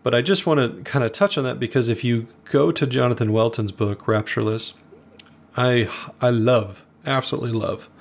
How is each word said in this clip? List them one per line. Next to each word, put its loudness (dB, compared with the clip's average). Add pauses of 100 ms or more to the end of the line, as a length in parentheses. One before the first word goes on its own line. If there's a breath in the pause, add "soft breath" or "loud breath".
But 0
I 4
just 0
wanna 2 (160)
kinda 0
touch 0
on -2
that, -4
because 0
if -2
you 0 (180)
go 2
to -2
Jonathan 0
Welton's 0
book, -4
Raptureless, -2 (840)
I, 2 (320 loud breath)
I 4
love, 2 (200)
absolutely -2
love -4 (120 loud breath)